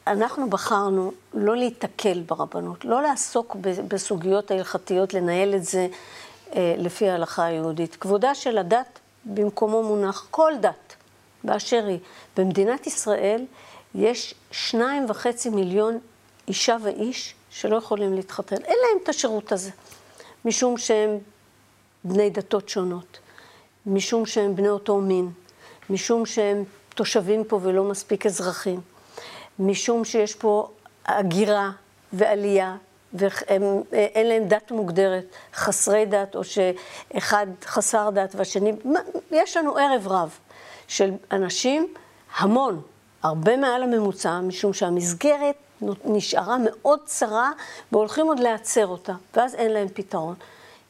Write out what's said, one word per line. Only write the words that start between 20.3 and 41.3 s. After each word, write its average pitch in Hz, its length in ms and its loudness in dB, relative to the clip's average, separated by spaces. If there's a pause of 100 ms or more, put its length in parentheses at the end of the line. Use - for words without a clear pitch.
משום 240 340 0
שהם 214 400 2 (840)
בני 196 260 2
דתות 196 380 -4
שונות, 180 500 -6 (680)
משום 202 400 0
שהם 202 300 0
בני 202 120 2
אותו 202 300 0
מין, 185 320 0 (600)
משום 226 360 0
שהם 202 380 0 (300)
תושבים 214 500 0
פה 214 180 0
ולא 190 220 2
מספיק 202 420 -2
אזרחים, 180 540 -4 (800)
משום 202 460 2
שיש 208 300 0
פה 214 340 0 (380)
הגירה 196 640 2 (420)
ועלייה, 202 640 2 (360)
והם, 190 500 0 (300)
אה, 208 220 4
אין 220 120 4
להם 226 220 2
דת 214 220 0
מוגדרת, 185 540 0 (300)
חסרי 208 520 2
דת, 196 300 0
או 180 80 -4
שאחד 202 1040 0 (180)
חסר 214 460 0
דת 196 240 0
והשני, 196 380 0 (120)
מה, 294 160 2 (300)
יש 349 260 2
לנו 302 200 0
ערב 262 320 2
רב 175 220 0 (580)
של 190 220 2 (220)